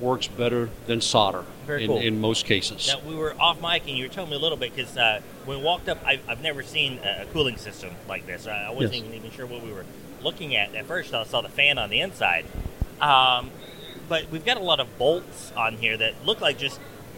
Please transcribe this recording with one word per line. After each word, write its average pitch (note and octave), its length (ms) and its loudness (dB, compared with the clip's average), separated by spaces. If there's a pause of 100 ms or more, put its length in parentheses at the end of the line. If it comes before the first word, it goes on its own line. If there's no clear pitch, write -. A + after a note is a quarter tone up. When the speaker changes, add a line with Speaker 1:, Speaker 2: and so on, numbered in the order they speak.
Speaker 1:
works B2 260 2
better A#2+ 420 2 (180)
than A#2 120 2
solder F#2+ 440 4 (220)
Speaker 2:
Very C#3+ 180 0
Speaker 1:
in, A2 60 2
Speaker 2:
cool. B2+ 100 4
Speaker 1:
in A2 200 4
most A2 260 2
cases. G2+ 420 2
Speaker 2:
Now, C#3 120 2 (100)
we D#3+ 60 -6
were D#3 240 -2
off C#3 220 4
mic, E3+ 260 2
and C#3 100 -2
you B2+ 80 -2
were B2+ 80 -6
telling F3 180 -6
me D3 40 -2
a C#3+ 40 -2
little D#3 180 2
bit, B2 180 -4
'cause, C3 220 -6
uh, A2 220 4 (260)
when C3+ 140 -4
we C3+ 40 -6
walked F3 240 2
up, D#3+ 180 0
I, C#3 220 -2
I've A#2+ 140 -6
never D3 220 -4
seen C#3 420 -2
a, G2 160 -2
a - 60 -10
cooling C#3+ 300 0
system F#2 340 -10 (180)
like F#2 160 -6
this. F2+ 220 -10
I, G#2 160 -6
I G#2 80 -8
wasn't B2 240 0
Speaker 1:
Yes. A#2 80 -4
Speaker 2:
even, A2+ 100 -10
even A2+ 180 -12
sure C3 140 -10
what A#2+ 180 -10
we A2+ 80 -8
were F#2+ 140 -10 (380)
looking D3 320 -2
at. G2+ 200 2
At A2 100 -6
first, D#3+ 280 -4
I A#2 120 0
saw A#2+ 160 0
the - 80 -4
fan C#3+ 280 6
on G#2+ 120 0
the A2 120 2
inside, F#2+ 440 2 (580)
um, C3 480 6 (560)
but D#3+ 240 0
we've D#3+ 140 -4
got B3 120 4
a G3+ 60 -4
lot D#3+ 160 4
of B2 180 -2
bolts D#3+ 600 2
on A2+ 200 2
here A2+ 200 2
that A2 160 2 (120)
look G#3+ 160 0
like D3+ 160 2
just C#3 220 -4 (380)